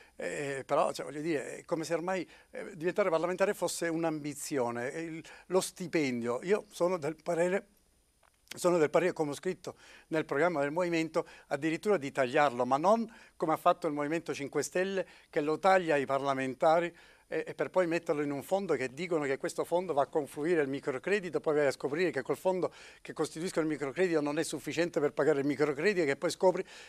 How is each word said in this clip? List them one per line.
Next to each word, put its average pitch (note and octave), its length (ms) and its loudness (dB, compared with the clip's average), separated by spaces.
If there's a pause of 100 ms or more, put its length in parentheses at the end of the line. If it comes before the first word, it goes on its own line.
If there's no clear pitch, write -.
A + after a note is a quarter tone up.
(140)
eh, C#3 500 -6
però, D3 280 2
cioè, - 120 -8
voglio C#3 160 -8
dire, C#3+ 360 -2
è - 80 -16
come E3 180 -2
se D#3 120 -2
ormai, F3 340 -4 (240)
eh, - 240 -10
diventare F3+ 340 0
parlamentare F3+ 440 0
fosse E3+ 340 -2
un'ambizione, C#3+ 1040 -2
è E3 60 -10
il, E3 260 -10 (220)
lo F3+ 140 2
stipendio. B2+ 840 -2
Io G3+ 260 0
sono F3+ 260 0
del D#3+ 240 -6
parere, F3 460 0 (880)
sono F3 240 2
del D3 100 4
parere, E3+ 240 2
come D3 200 -2
ho - 20 -6
scritto - 400 -8 (340)
nel D#3+ 180 -2
programma D#3 340 2
del C#3+ 100 0
Movimento, E3 560 0 (220)
addirittura D#3+ 480 0
di C#3 160 -4
tagliarlo, C3 520 2
ma B2+ 120 4
non G#3+ 360 2 (220)
come D#3+ 200 0
ha - 20 4
fatto F3 320 2
il D3 40 0
Movimento D3 400 -2
cinque C#3 300 -4
Stelle, F#3 420 -2 (240)
che E3 120 -2
lo D3+ 180 0
taglia F#3 360 4
ai C#3 120 2
parlamentari C#3 880 2 (320)
e, D#3+ 200 -4
e D#3+ 80 -10
per C#3+ 160 -4
poi F#3 160 2
metterlo E3 340 0
in D3 100 -2
un C#3 120 -6
fondo F#3+ 320 0
che B2 180 -2
dicono D#3+ 320 -2
che C3+ 140 0
questo D#3 260 -4
fondo E3+ 300 -2
va C#3 80 4
a - 40 2
confluire D#3 540 0
il C#3 80 0
microcredito, D3 720 -2
poi D#3 140 0
vai D3 120 4
a C3 40 6
scoprire D#3 400 -2
che - 100 -2
quel C#3+ 160 -2
fondo F#3 340 0 (300)
che C#3+ 140 -14
costituiscono D#3+ 500 -2
il D#3 80 0
microcredito D3+ 480 0
non D3 180 -2
è D#3+ 40 -2
sufficiente D#3 580 -2
per C#3+ 140 2
pagare C#3+ 260 4
il C#3 60 0
microcredito D3+ 560 2
e - 20 4
che C#3 120 2
poi F3 120 -2
scopri F3+ 340 4 (260)